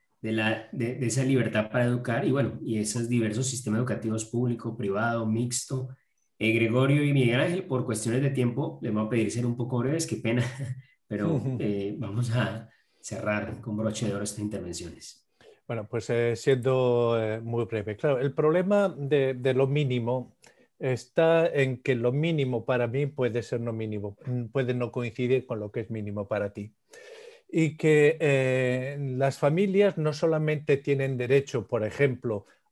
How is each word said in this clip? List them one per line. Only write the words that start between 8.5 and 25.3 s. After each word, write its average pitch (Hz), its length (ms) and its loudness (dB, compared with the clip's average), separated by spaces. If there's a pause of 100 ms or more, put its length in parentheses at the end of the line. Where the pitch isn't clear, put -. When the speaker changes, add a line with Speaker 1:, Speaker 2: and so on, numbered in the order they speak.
Speaker 1:
les 120 100 -4
voy 107 140 0
a - 20 -4
pedir 110 220 0
ser 120 160 -2
un 120 100 -2
poco 123 220 -4
breves, 147 300 -2
qué - 80 -4
pena, 120 280 0
<laughs> - 600 -10
pero, 104 280 -2
Speaker 2:
Ujú. 127 260 -2
Speaker 1:
eh, 101 380 -2
vamos 113 340 -4
a 107 360 -2 (320)
cerrar 104 600 -6
con 107 160 -6
broche 110 300 -2
de 98 80 -2
oro 101 100 -6
estas 104 160 -8
intervenciones. 87 880 -10 (400)
Speaker 2:
Bueno, 110 200 -6
pues, 117 220 -6
eh, 117 240 2
siendo, 123 840 2
eh, 110 240 -2
muy 117 260 -2
breve. 107 300 -4
Claro, 143 220 0
el 135 160 -2
problema 185 540 2
de, 139 460 0
de 127 200 0
lo 135 140 4
mínimo 127 680 -2 (440)
está 165 640 2
en 131 360 0
que 135 120 2
lo 120 160 2
mínimo 139 540 0
para 123 220 2
mí 131 180 -2
puede 123 380 -2
ser 120 180 -4
no 117 100 -4
mínimo, 107 540 -6
mm, 123 220 -4
puede 123 260 0
no 123 180 -2
coincidir 123 540 0